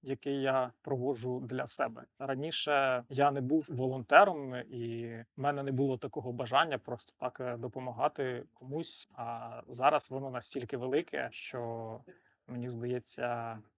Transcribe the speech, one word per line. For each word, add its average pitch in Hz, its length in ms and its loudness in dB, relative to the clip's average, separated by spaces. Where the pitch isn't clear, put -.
який 139 400 -2
я 131 300 2
проводжу 127 580 -2
для 127 280 -4
себе. 120 380 -2
Раніше 135 880 0
я 139 220 6
не 139 100 0
був 147 280 2
волонтером, 135 840 6
і 117 520 -6
в 139 40 -8
мене 139 220 0
не 139 80 -2
було 135 260 2
такого 123 340 -6
бажання 131 460 2
просто - 400 -8
так, 127 220 -6
е, 123 180 -4
допомагати 127 960 -4
комусь. 143 600 -10
А 117 540 -8
зараз 135 440 2
воно 135 180 -6
настільки 123 480 -6
велике, 127 540 -2
що, 113 720 -8
мені 123 220 -6
здається 120 920 -4